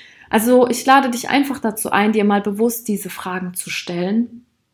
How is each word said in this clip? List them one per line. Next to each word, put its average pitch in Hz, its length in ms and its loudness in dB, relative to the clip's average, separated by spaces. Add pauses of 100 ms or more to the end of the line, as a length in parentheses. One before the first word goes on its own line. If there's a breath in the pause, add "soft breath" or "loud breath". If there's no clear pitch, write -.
(320 loud breath)
Also 240 360 4
ich 233 160 -4
lade 269 280 4
dich - 180 -6
einfach 277 300 0
dazu - 320 -4
ein, 208 200 2
dir 214 120 2
mal 202 180 2
bewusst 214 460 -2
diese 196 240 -4
Fragen 185 420 -8
zu - 160 -10
stellen. 190 760 -4 (280)